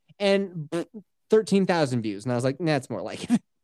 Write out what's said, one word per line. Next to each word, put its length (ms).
and 520
thirteen 360
thousand 380
views. 200
And 80
I 40
was 100
like, 160
"Nah, 160
it's 120
more 120
like 280
it." 120